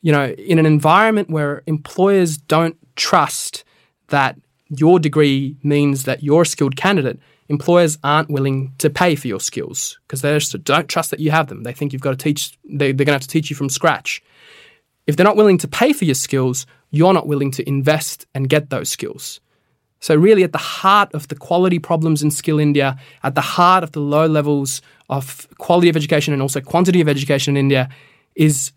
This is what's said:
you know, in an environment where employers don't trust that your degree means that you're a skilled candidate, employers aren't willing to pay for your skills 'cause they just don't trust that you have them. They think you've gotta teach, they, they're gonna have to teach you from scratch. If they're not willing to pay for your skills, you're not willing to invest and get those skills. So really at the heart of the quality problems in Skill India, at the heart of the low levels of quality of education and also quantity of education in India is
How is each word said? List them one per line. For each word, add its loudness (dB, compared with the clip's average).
you 2
know, 2
in 0
an 4
environment 2
where -4
employers 0
don't 0
trust -2
that 0
your 4
degree 0
means 0
that -4
you're 2
a 2
skilled -2
candidate, -2
employers 2
aren't 0
willing -4
to 0
pay 0
for -8
your -6
skills -10
'cause -10
they -2
just -6
don't 0
trust -4
that -8
you 0
have 0
them. -14
They -8
think -6
you've -10
gotta -2
teach, -4
they, -2
they're 0
gonna 2
have -4
to -16
teach -4
you -8
from -6
scratch. -2
If 0
they're 2
not 4
willing 4
to -8
pay 0
for -2
your 2
skills, -4
you're 4
not 0
willing -2
to -8
invest -2
and -4
get 0
those -6
skills. -12
So 2
really 6
at -2
the -6
heart 0
of -8
the -10
quality 0
problems 0
in 2
Skill -2
India, 2
at -2
the 0
heart 4
of -10
the -8
low 2
levels 0
of -8
quality 4
of -2
education -2
and -2
also -4
quantity 2
of 2
education -2
in 0
India 2
is 0